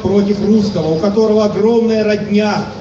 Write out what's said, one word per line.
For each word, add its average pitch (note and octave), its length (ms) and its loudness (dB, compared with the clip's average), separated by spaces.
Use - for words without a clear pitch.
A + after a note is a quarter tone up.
против G3+ 440 0
русского, F3+ 500 0
у - 40 -2
которого G#3+ 460 2
огромная A3 580 0
родня G#3 640 -2